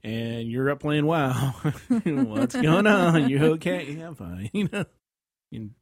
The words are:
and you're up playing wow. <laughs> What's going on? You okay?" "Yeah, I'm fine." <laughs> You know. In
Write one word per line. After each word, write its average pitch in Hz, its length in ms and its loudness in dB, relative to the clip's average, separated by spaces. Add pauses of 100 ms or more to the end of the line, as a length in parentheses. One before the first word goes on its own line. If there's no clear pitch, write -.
and 117 440 -6
you're 131 220 0
up 143 80 -2
playing 147 280 0
wow. 135 560 0
<laughs> - 260 -4 (160)
What's 247 500 0
going 202 320 4
on? 175 420 4
You 139 140 2 (120)
okay?" 160 400 -4
"Yeah, 160 140 -12
I'm 160 60 -12
fine." 90 360 -10
<laughs> - 40 -10
You 202 180 0
know. 196 120 -4 (680)
In 110 300 -12